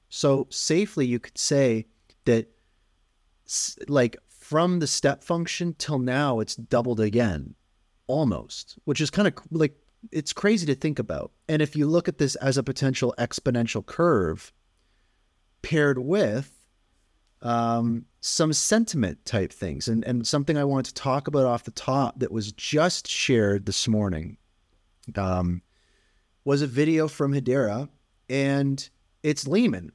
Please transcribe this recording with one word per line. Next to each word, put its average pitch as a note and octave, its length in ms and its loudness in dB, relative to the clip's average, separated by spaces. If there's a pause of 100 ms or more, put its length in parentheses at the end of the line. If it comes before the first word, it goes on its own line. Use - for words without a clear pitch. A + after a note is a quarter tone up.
So C#3 420 2
safely D#3+ 560 0
you A#2+ 120 0
could - 200 -16
say B2+ 480 2 (380)
that, A2+ 260 4 (960)
s-, - 320 -6 (100)
like, B2+ 280 2 (100)
from F3 540 0
the D3+ 60 0
step - 360 0
function E3+ 560 -4
till D3 200 -4
now, B2+ 420 0
it's - 160 -6
doubled A#2+ 440 0
again, G#2+ 540 0 (540)
almost, B2 760 -2
which D3 160 -2
is D3+ 100 -2
kinda G3 260 2
c-, - 140 -20
like, D#3 260 0 (360)
it's D3+ 200 -6
crazy G3+ 340 0
to C#3 80 2
think D3+ 240 -2
about. - 340 -6 (160)
And D#3 140 2
if D3 120 -2
you D3 120 2
look E3 200 2
at - 120 -4
this C#3 180 0
as C3 200 0
a C3+ 60 0
potential C3 560 0
exponential A#2+ 680 -2
curve G#2 680 0 (1120)
paired C#3+ 360 2
with, C#3 540 -2 (920)
um, A#2 640 0 (160)
some - 320 0
sentiment D3+ 720 0
type G2 280 -2
things, D#2 360 -6
and, A2+ 160 0
and A#2+ 220 -2
something D3 300 0
I C#3+ 80 0
wanted C3+ 220 0
to - 80 -12
talk C#3 320 -2
about C#3+ 200 2
off A#2+ 180 0
the - 60 -12
top C3 500 -2
that B2+ 120 -4
was G#2 200 -4
just - 560 -2
shared G2+ 580 2
this G2+ 220 -2
morning, G2 480 -2 (800)
um, F2+ 460 0 (840)
was C#3 180 2
a D3 40 -2
video D3+ 420 2
from C#3 240 -2
Hedera, B2+ 560 0 (400)
and C#3 600 0 (360)
it's D3+ 240 -2
Lehman D#3+ 460 2